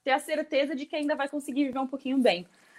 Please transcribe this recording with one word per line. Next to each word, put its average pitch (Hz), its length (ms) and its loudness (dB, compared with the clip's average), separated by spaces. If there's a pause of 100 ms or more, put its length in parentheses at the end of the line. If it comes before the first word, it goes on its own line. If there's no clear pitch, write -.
ter 220 100 0
a 277 60 4
certeza 302 560 0
de 277 120 -8
que 330 100 -6
ainda 294 200 0
vai 277 120 -2
conseguir 285 360 -2
viver 262 140 -2
um 269 80 -2
pouquinho 269 320 -2
bem. 185 280 4 (320)